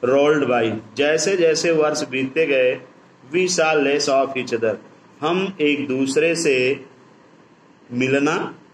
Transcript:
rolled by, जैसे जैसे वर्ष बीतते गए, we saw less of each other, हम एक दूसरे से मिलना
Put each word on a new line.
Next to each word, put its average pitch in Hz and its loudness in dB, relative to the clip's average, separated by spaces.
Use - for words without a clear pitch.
rolled 143 4
by, 120 2
जैसे 160 0
जैसे 165 2
वर्ष 151 0
बीतते 135 -2
गए, 127 2
we 156 -2
saw 165 0
less 143 0
of 135 2
each 123 -6
other, 113 0
हम 185 -2
एक 147 0
दूसरे 135 0
से 156 0
मिलना 135 0